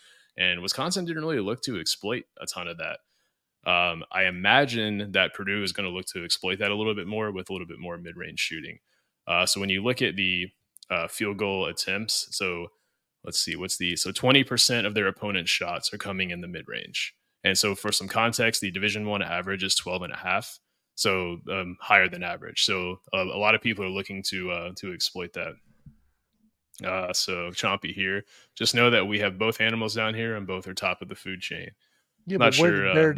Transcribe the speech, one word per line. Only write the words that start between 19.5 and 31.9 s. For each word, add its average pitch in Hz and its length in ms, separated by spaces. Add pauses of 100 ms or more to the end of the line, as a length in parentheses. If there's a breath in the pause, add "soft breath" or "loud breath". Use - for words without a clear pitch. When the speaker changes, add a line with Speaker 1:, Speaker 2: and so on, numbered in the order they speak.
Speaker 1:
is 87 100
twelve 90 280
and 85 100
a - 40
half, 95 440 (380)
so, 92 400 (120)
um, 90 300
higher 95 280
than 87 140
average. 85 420
So, 92 360 (120)
uh, 95 120
a 90 120
lot 104 180
of 107 60
people 104 240
are 92 60
looking 95 380
to, 92 220
uh, 87 260
to 92 180
exploit - 400
that. 85 180 (1300)
Uh, 92 280
so 87 380
Chompy 95 420
here, 98 320 (300 soft breath)
just - 200
know 120 160
that 104 160
we 107 140
have 95 180
both 110 220
animals 110 340
down 110 200
here 113 220
and 98 100
both 95 220
are 92 60
top 92 280
of 90 60
the 95 60
food 95 260
chain. 92 300 (560)